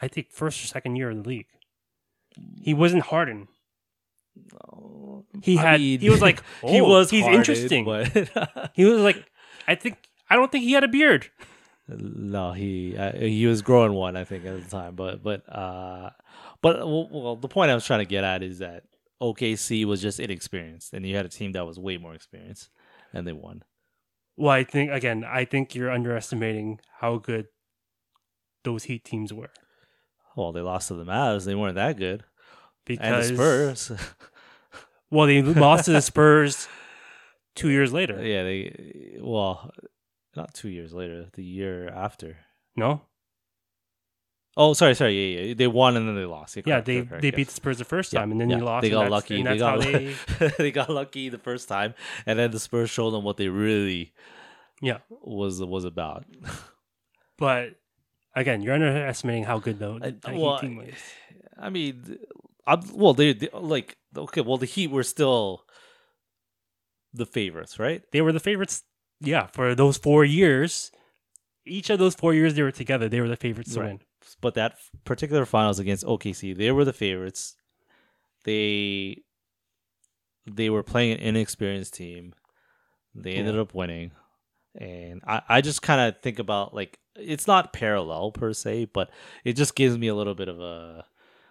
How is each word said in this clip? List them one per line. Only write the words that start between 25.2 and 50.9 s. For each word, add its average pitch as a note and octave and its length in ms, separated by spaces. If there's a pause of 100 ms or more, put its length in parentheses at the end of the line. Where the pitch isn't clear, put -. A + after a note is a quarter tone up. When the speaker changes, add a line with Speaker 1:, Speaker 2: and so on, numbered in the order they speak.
Speaker 1:
I B2 200
think C3+ 300
you're B2 160
underestimating A2 880 (220)
how A#2 160
good A2 320 (1120)
those A#2 220
Heat A#2+ 200
teams G#2+ 280
were. G#2+ 180 (840)
Speaker 2:
Well, F2 160
they F2 80
lost F2+ 280
to F#2+ 60
the E2+ 100
Mavs. G#2 400
They G2 120
weren't G2+ 180
that A2 220
good. G2 260 (600)
Speaker 1:
Because A#2 200 (260)
Speaker 2:
And B2 80
the C#3 360
Spurs. - 220
<laughs> F#2+ 40 (1120)
Speaker 1:
Well, D3+ 160
they C#3 140
lost D3+ 460
to F3+ 60
the D3 100
Spurs D3+ 680 (840)
two D#3 160
years C#3 240
later. D3 280
Speaker 2:
Yeah, G#2 200
they, F#2 800
well, G#2 480 (680)
not - 160
two - 160
years E2+ 240
later, E2+ 400
the G2 100
year F#2 460
after. F2+ 480 (400)
Speaker 1:
No? C#3 240 (1500)
Speaker 2:
Oh, D3+ 200
sorry, C#3+ 200
sorry. A#2 200 (220)
Yeah, F2 40
yeah. G#2+ 140
They B2 120
won B2 300
and A2 100
then G#2+ 80
they F#2+ 120
lost. D#2 300
Yeah, G#2 100
Speaker 1:
Yeah, D3+ 80
Speaker 2:
correct, A2+ 120
Speaker 1:
they, B2+ 100
Speaker 2:
correct, B2 120
correct, E2+ 140
Speaker 1:
they C#3+ 80
beat - 80
Speaker 2:
yes. C#3 100
Speaker 1:
the - 60
Spurs C3 240
the A#2+ 80
first F#3 260
Speaker 2:
Yeah, C3 80
Speaker 1:
time, G#2+ 120
and A2 60
then A#2 120
Speaker 2:
yeah. A#2+ 80
Speaker 1:
you A#2 60
lost, A#2+ 180
Speaker 2:
They A2+ 60
Speaker 1:
and G#2+ 80
Speaker 2:
got G#2+ 80
Speaker 1:
that's, G2+ 80
Speaker 2:
lucky. G#2 240
Speaker 1:
and B2 100
Speaker 2:
They B2 100
Speaker 1:
that's A2 40
Speaker 2:
got B2+ 220
Speaker 1:
how C#3 160
Speaker 2:
lu-, C#3 160 (260)
Speaker 1:
they D#3+ 140
Speaker 2:
<laughs> - 40
they D3+ 140
got C#3 180